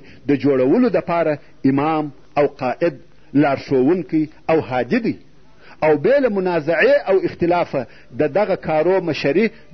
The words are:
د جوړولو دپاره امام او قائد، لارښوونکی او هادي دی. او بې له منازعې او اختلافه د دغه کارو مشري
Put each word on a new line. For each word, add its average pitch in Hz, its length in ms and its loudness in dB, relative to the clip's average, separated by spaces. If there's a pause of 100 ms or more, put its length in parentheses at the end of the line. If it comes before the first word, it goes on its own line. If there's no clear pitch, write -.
(280)
د 143 80 2
جوړولو 139 540 2
دپاره 170 500 -2 (260)
امام 147 460 0 (260)
او 143 100 4
قائد، 135 480 -4 (380)
لارښوونکی 147 960 0 (200)
او 160 100 4
هادي 127 400 -2
دی. 190 160 -4 (680)
او 156 200 4
بې 254 160 4
له 254 100 2
منازعې 185 800 0
او 196 100 2
اختلافه 170 680 -4 (320)
د 151 80 0
دغه 185 280 -2
کارو 170 460 0
مشري 165 480 0 (240)